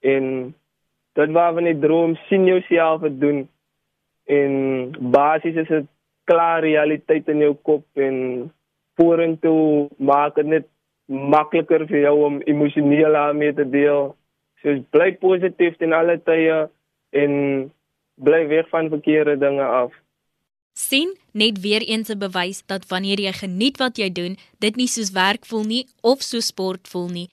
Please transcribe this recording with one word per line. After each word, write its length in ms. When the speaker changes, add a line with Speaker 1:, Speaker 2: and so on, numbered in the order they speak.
Speaker 1:
En 520
dit 160
waarvan 340
jy 100
droom, 420
sien 180
jouself 560
het 180
doen. 280
En 720
basies 580
is 120
dit 180
klaar 360
realiteit 680
in 100
jou 240
kop 220
en 580
vorentoe 920
maak 360
dit 120
net 200
makliker 800
vir 140
jou 240
om 180
emosioneel 680
daarmee 420
te 160
deel. 460
So 280
bly 220
positief 680
ten 140
alle 260
tye 500
en 600
bly 320
weg 200
van 200
verkeerde 500
dinge 240
af. 300
Speaker 2:
Sien, 420
net 280
weer 220
eens 280
'n 80
bewys 480
dat 220
wanneer 320
jy 120
geniet 460
wat 180
jy 160
doen, 240
dit 180
nie 100
soos 260
werk 340
voel 180
nie 220
of 200
soos 240
sport 420
voel 200
nie. 240